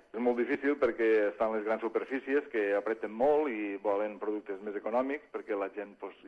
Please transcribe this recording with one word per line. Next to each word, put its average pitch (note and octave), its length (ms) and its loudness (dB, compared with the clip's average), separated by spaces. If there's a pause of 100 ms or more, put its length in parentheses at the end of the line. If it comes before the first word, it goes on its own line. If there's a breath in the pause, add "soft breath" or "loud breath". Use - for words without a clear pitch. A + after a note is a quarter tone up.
(120)
És A2 80 -4
molt B2 160 4
difícil C3+ 400 0
perquè A2 540 4
estan A2 240 0
les G#2+ 100 -2
grans A2 160 0
superfícies C3 720 -2
que G2+ 240 2
apreten G#2+ 400 -2
molt D3 320 4
i G#2 320 -4
volen G#2 400 0
productes G#2 400 -4
més G#2 160 -6
econòmics B2+ 560 -2
perquè G#2 240 -4
la G2 160 -2
gent, G#2 280 -10
pues, F#2+ 280 -12